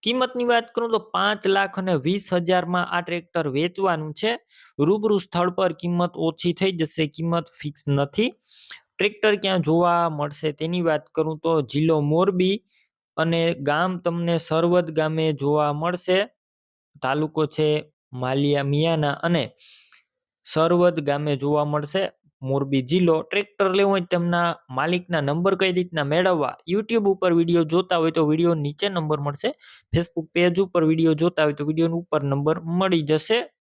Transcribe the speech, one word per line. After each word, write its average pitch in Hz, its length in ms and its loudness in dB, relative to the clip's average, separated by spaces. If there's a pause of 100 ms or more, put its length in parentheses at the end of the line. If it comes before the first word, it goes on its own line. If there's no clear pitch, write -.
કિંમતની 247 420 -2
વાત 233 300 2
કરું 233 160 -2
તો 220 80 2
પાંચ 208 480 -2
લાખ 196 320 0
અને 185 160 0
વીસ 175 380 -2
હજારમાં 180 540 0
આ 175 140 -2
ટ્રેક્ટર 170 460 -4
વેચવાનું 160 640 -2
છે. 226 260 -2 (400)
રૂબરૂ 208 380 2
સ્થળ 180 320 -2
પર 180 240 -2
કિંમત 175 420 -2
ઓછી 165 380 -2
થઈ 190 180 0
જશે, 160 360 -2
કિંમત 165 380 -4 (160)
ફિક્સ 147 260 -12
નથી. 143 420 0 (680)
ટ્રેક્ટર 208 380 0
ક્યાં 190 260 0
જોવા 170 480 2
મળશે 147 420 -6
તેની 165 300 -4
વાત 151 260 0
કરું 156 300 -2
તો 160 240 0
જિલ્લો 156 380 2
મોરબી 180 640 2 (540)
અને 165 360 0
ગામ 165 440 -2
તમને 170 400 -2
સરવદ 165 540 0
ગામે 156 420 0
જોવા 147 400 0
મળશે. 180 520 -2 (760)
તાલુકો 151 440 -2
છે 151 460 -2 (220)
માલિયા 139 500 0
મિયાના 147 480 0
અને 165 400 -2 (920)
સરવદ 170 540 2
ગામે 143 360 -2
જોવા 147 300 0
મળશે, 147 440 -4 (320)
મોરબી 139 400 -2
જિલ્લો. 160 400 2
ટ્રેક્ટર 196 480 -2
લેવું 196 220 2
હોય 196 100 0
તેમના 175 540 0 (140)
માલિકના 165 520 -2
નંબર 170 340 0
કઈ 185 160 0
રીતના 180 320 -2
મેળવવા? 156 540 0 (120)
YouTube 214 400 0
ઉપર 190 240 2
વીડિયો 170 300 4
જોતા 175 340 0
હોય 165 140 2
તો 160 140 2
વીડિયો 165 280 2
નીચે 147 360 -4
નંબર 156 300 -2
મળશે. 143 280 -4 (480)
Facebook 165 380 -2
પેજ 175 260 2
ઉપર 185 240 0
વીડિયો 160 300 4
જોતા 160 300 0
હોય 151 100 2
તો 147 120 0
વીડિયોનો 165 300 0
ઉપર 156 280 -2
નંબર 143 360 0
મળી 170 420 0
જશે. 156 480 0 (120)